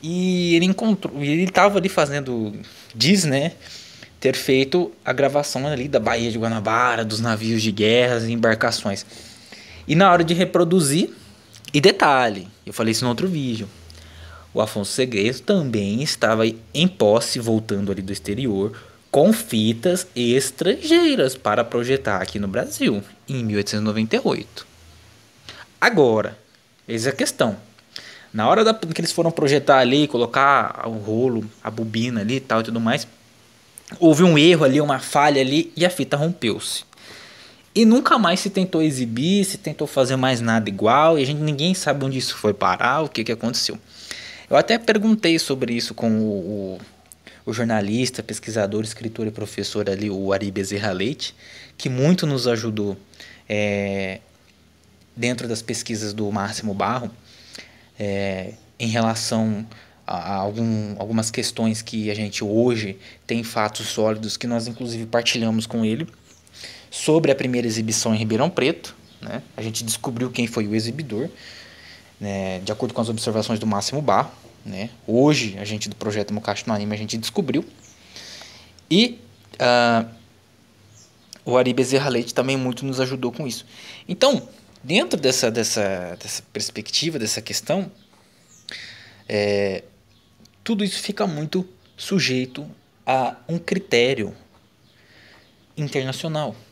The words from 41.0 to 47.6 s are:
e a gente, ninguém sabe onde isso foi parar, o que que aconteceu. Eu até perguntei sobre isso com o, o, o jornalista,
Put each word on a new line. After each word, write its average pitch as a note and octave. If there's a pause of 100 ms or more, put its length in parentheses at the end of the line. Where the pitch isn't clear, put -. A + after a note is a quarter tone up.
e C#3
a C3
gente, D3
ninguém D3+
sabe C#3+
onde C3+
isso -
foi G#2+
parar, A2
o D3
que -
que A2+
aconteceu. A#2 (680)
Eu -
até A3
perguntei G#3+
sobre B2
isso A#2
com A2+
o, A2
o, F#2+ (680)
o A#2+
jornalista, A2+